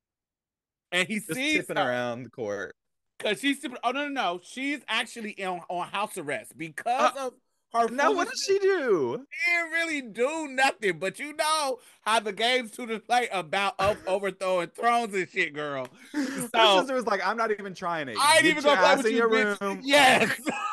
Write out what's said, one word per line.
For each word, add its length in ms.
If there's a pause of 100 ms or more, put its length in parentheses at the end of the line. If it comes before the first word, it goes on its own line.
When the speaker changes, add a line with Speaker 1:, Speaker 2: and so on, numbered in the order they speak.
(920)
Speaker 1:
And 160
he 80
Speaker 2:
Just 180
Speaker 1:
sees 280
Speaker 2:
tipping 160
Speaker 1:
her. 120
Speaker 2:
around 340
the 60
court. 460 (420)
Speaker 1:
'Cause 220
she's 200
tipping, 240
oh, 80
no, 160
no, 20
no. 340
She's 440
actually 440
in, 160 (220)
on 180
house 300
arrest 400
because 600
Speaker 2:
Uh, 100
Speaker 1:
of 60 (420)
her 140
Speaker 2:
Now, 240
what 160
did 80
Speaker 1:
foolishness 80
Speaker 2:
she 140
do? 680
Speaker 1:
She 220
didn't 200
really 300
do 460
nothing, 520
but 200
you 160
know 440 (220)
how 200
the 100
games 400
Tudors 300
play 300
about 480
o-, 220
Speaker 2:
<laughs> 60
Speaker 1:
overthrowing 600
thrones 440
and 140
shit, 260
girl. 340 (260)
Speaker 2:
Her 400
Speaker 1:
So 260
Speaker 2:
sister 160
was 100
like, 200
I'm 120
not 140
even 220
trying 340
it. 120
Speaker 1:
"I 160
ain't 80
Speaker 2:
Get 80
Speaker 1:
even 120
Speaker 2:
your 120
Speaker 1:
gonna 60
play 100
Speaker 2:
ass 60
Speaker 1:
with 100
Speaker 2:
in 40
Speaker 1:
you, 60
Speaker 2:
your 120
Speaker 1:
bitch." 320
Speaker 2:
room. 220
Speaker 1:
Yes. 560 (340)